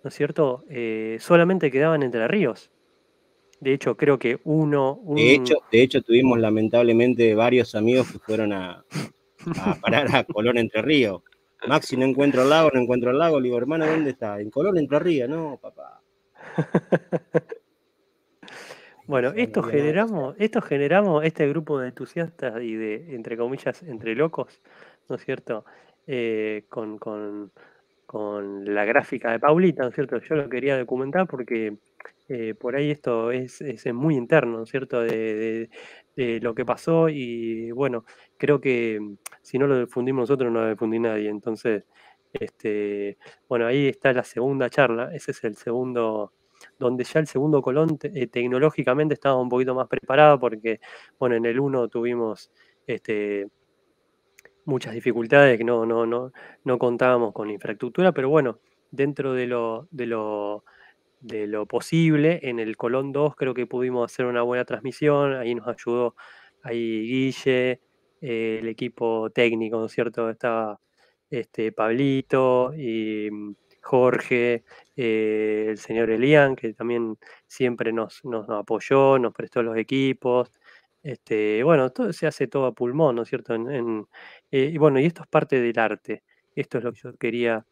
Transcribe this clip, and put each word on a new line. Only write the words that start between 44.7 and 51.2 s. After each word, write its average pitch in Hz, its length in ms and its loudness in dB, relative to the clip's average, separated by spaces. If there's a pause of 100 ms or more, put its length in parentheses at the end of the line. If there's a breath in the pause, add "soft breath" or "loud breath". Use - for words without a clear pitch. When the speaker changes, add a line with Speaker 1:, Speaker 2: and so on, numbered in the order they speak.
Speaker 1:
ese 143 180 -10
es - 120 -10
el 107 140 -4
segundo, 117 760 -4 (440 soft breath)
donde 123 260 0
ya - 160 0
el 151 80 0
segundo 139 340 2
Colón 151 360 0
te-, 143 140 -10 (120)
eh, 117 40 -4
tecnológicamente 131 880 0
estaba 135 260 0
un 123 80 -2
poquito 127 260 0
más 127 120 -2
preparado 143 520 6
porque, 110 400 -4 (400 loud breath)
bueno, 123 160 2